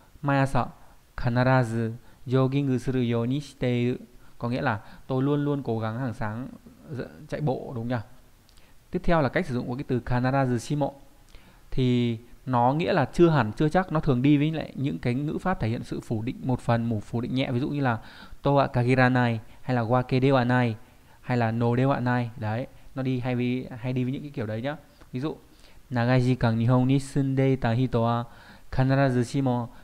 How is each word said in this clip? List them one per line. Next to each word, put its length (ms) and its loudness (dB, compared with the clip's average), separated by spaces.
"Mayasa 440 2
kanarazu 760 2
jogging 500 2
suru 220 -2
you 120 0
ni 140 -2
shite 280 -6
iru", 280 2
có 120 -6
nghĩa 120 -2
là 180 -2
tôi 160 0
luôn 220 0
luôn 180 -2
cố 160 -2
gắng 200 -4
hàng 140 -4
sáng 340 -6
dậy-, 180 -10
chạy 140 -8
bộ, 340 -4
đúng 120 -6
nhỉ? 80 -2
Tiếp 120 -4
theo 180 4
là 80 2
cách 160 -2
sử 80 -6
dụng 140 -4
của 80 -6
cái 120 -8
từ 180 0
kanarazu 520 0
shimo. 340 -2
Thì 420 2
nó 280 2
nghĩa 200 0
là 120 2
chưa 240 6
hẳn, 220 2
chưa 180 0
chắc, 220 0
nó 80 0
thường 220 2
đi 160 6
với 140 2
lại 240 -6
những 240 -4
cái 140 0
ngữ 280 -4
pháp 180 -2
thể 80 -2
hiện 160 -4
sự 160 -8
phủ 220 -4
định 220 -6
một 160 0
phần, 300 0
một 140 -2
phủ 180 -6
định 140 -4
nhẹ, 160 -2
ví 80 0
dụ 100 -2
như 120 -4
là 180 0
"to 100 2
wa 160 4
kagiranai" 720 2
hay 140 -4
là 60 0
"wake 400 0
de 60 4
wa 200 4
nai" 280 2
hay 160 -2
là 140 2
"no 240 0
de 80 2
wa 200 0
nai". 340 0
Đấy, 300 -4
nó 80 -4
đi 160 -2
hay 160 -4
với, 320 -2
hay 160 -4
đi 100 -2
với 100 -4
những 80 -8
cái 100 -12
kiểu 140 -6
đấy 160 -6
nhá. 140 -6
Ví 80 -8
dụ, 160 -6
"Nagai 320 2
jikan 360 2
Nihon 300 4
ni 120 4
sunde 480 0
ita 220 2
hito 300 0
wa 240 0
kanarazu 520 2
shimo 440 -2